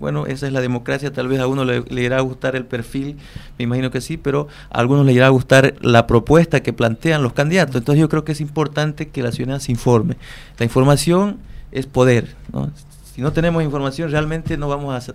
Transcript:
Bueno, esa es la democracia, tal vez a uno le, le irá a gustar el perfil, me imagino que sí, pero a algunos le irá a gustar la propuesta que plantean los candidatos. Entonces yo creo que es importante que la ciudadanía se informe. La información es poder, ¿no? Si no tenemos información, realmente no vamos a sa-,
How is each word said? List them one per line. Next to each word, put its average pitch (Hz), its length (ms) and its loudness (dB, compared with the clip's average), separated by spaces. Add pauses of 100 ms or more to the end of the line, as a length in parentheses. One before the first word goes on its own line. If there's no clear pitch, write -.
Bueno, 147 240 -4
esa 139 220 -6
es 131 60 -6
la 135 60 -2
democracia, 131 540 -4
tal 127 160 -6
vez 135 100 0
a 127 80 -2
uno 135 160 -2
le, 123 180 -2
le 123 220 -6
irá 123 140 0
a 131 40 0
gustar 131 360 -4
el 123 80 -6
perfil, 135 500 -8 (420)
me 123 60 -6
imagino 127 280 -2
que 127 100 -4
sí, 156 160 -8
pero 143 320 -4 (200)
a - 100 -6
algunos 135 260 4
le 131 80 6
irá 127 140 6
a - 20 6
gustar 135 500 4
la 117 280 4
propuesta 139 540 4
que 117 120 -4
plantean 127 500 0
los 117 80 0
candidatos. 147 460 0
Entonces 147 240 2
yo 151 80 4
creo 156 160 -2
que 156 80 -4
es 151 80 -8
importante 151 680 -4
que 135 160 -8
la 117 80 -2
ciudadanía 131 300 -6
se 127 100 -6
informe. 117 460 2 (420)
La 117 60 0
información 143 720 2 (340)
es 131 140 -6
poder, 127 500 2 (160)
¿no? 139 180 -4 (460)
Si 123 60 -10
no 143 100 -2
tenemos 165 320 0
información, 143 480 -4
realmente 156 460 -4
no 147 100 -6
vamos 143 260 -6
a 123 60 -6
sa-, - 160 -14